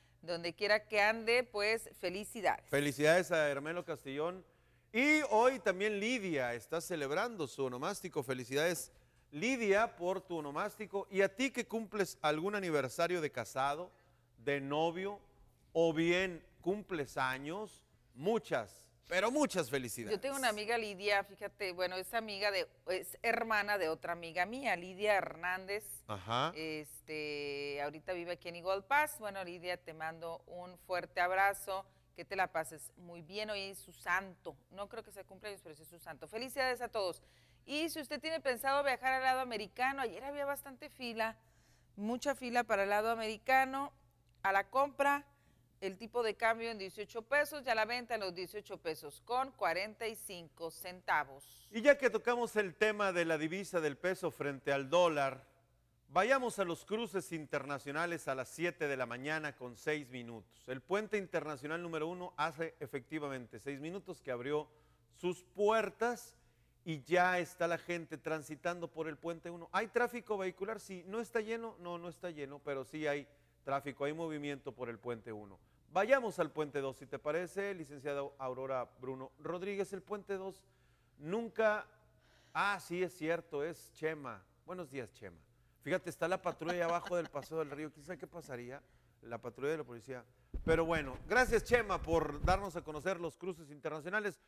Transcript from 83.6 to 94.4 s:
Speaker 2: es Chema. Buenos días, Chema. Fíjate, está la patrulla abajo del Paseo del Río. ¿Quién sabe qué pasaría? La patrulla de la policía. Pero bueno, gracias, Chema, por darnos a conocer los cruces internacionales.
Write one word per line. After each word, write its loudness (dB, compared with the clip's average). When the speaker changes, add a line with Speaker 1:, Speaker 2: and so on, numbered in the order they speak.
Speaker 2:
es -8
Chema. -4
Buenos -10
días, -8
Chema. -14
Fíjate, 0
está -2
la 0
patrulla -2
abajo 0
del 0
Paseo -6
del -2
Río. -8
¿Quién -20
sabe -10
qué -10
pasaría? -10
La -8
patrulla -2
de -2
la -6
policía. -12
Pero 6
bueno, 0
gracias, 6
Chema, 4
por 2
darnos 4
a -4
conocer -2
los -4
cruces -8
internacionales. -4